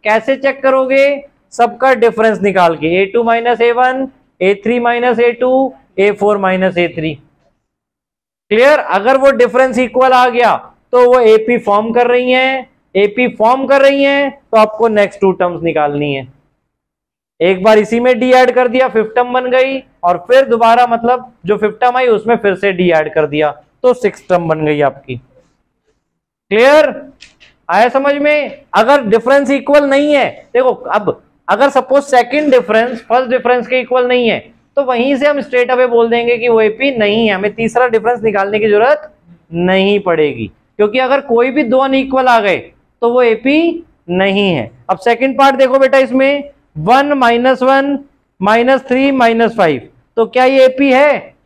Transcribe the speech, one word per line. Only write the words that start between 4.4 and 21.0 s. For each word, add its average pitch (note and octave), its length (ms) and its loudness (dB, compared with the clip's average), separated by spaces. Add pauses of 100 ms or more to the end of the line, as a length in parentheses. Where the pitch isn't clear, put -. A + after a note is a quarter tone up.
ए F#3+ 140 0 (100)
थ्री A#3+ 160 -2
माइनस A#3+ 400 -2
ए A#3+ 140 2
टू, C4 380 -2 (260)
ए G3+ 140 2
फ़ोर G3+ 260 -2
माइनस F#3 400 -2
ए F3 100 0
three। D#3+ 260 -6 (1400)
Clear? C4 280 4
अगर G#3 400 -2
वो C#4 140 4
difference A#3+ 480 0
equal B3+ 320 0
आ B3+ 160 4
गया A#3 260 0 (380)
तो B3 140 4
वो B3 140 4
एपी A3 380 4
form A3 340 -2
कर A#3+ 140 2
रही B3 240 0
हैं, C4 380 -2 (260)
एपी G3+ 360 0
form B3+ 360 0
कर C4+ 160 2
रही C#4 200 2
हैं C#4 280 0
तो - 280 -4
आपको G#3+ 320 0
next G3+ 300 -2
two F#3+ 120 2
terms F3 300 -4
निकालनी D3 520 -2
है। C3 120 -8 (1120)
एक F#3 220 0
बार G#3+ 160 4
इसी G#3+ 220 -2
में B3 200 0
डी B3+ 120 0
ऐड B3+ 180 4
कर B3 180 0
दिया, B3+ 200 0
fifth A3 280 -4
term B3 160 -2
बन B3+ 180 -2
गई, C4 280 0 (260)
और F3 120 0 (120)
फिर C4 180 4
दोबारा A#3 400 2
मतलब A#3 460 -4 (140)